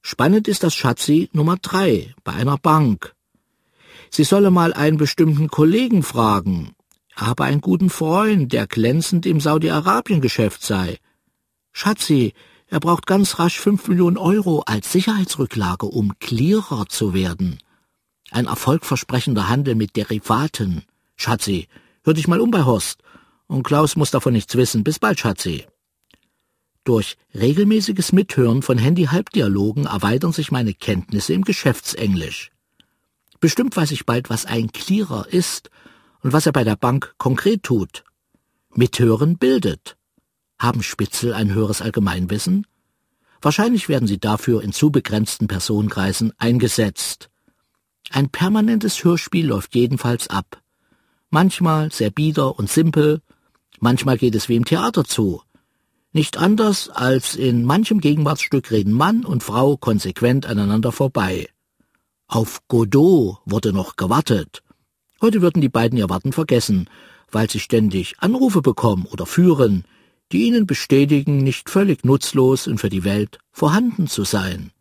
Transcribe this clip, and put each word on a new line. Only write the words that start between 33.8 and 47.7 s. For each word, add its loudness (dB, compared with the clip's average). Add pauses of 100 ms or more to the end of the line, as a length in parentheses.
ich -8
bald, -2
was -4
ein -2
Clearer -4
ist -4 (520)
und -2
was 2
er 2
bei 0
der 2
Bank -2
konkret 0
tut. -4 (680)
Mithören 2
bildet. -2 (600)
Haben -2
Spitzel -4
ein -2
höheres -2
Allgemeinwissen? -2 (760)
Wahrscheinlich 0
werden 0
sie -2
dafür 0
in -6
zu 2
begrenzten -2
Personenkreisen -2
eingesetzt. -2 (800)